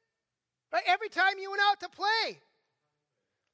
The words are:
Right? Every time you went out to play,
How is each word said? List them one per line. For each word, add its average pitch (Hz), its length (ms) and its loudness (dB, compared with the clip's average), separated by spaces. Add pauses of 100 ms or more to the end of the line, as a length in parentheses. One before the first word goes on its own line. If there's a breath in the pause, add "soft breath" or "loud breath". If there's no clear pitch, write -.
(720)
Right? 359 140 -2
Every 403 240 0
time 392 320 0
you 392 80 -8
went 403 180 0
out 403 120 2
to 359 100 -12
play, 392 480 -2 (1160)